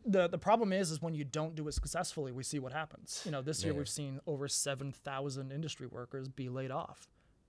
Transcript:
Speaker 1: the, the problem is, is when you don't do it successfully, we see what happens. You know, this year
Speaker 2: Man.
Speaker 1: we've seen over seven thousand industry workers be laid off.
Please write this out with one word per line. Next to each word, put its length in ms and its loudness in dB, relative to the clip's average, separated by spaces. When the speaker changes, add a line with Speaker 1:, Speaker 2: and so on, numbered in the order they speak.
Speaker 1:
the, 240 8
the 80 0
problem 340 6
is, 200 4
is 100 -2
when 120 -2
you 120 -2
don't 300 -2
do 120 -2
it 60 -4
successfully, 580 0
we 100 -4
see 160 -2
what 140 -4
happens. 540 -6
You 60 -2
know, 100 0
this 220 0
year 100 4
Speaker 2:
Man. 60 0
Speaker 1:
we've 100 -2
seen 360 -4
over 220 0
seven 460 0
thousand 580 -4
industry 360 -4
workers 420 -6
be 180 -4
laid 240 -2
off. 380 -6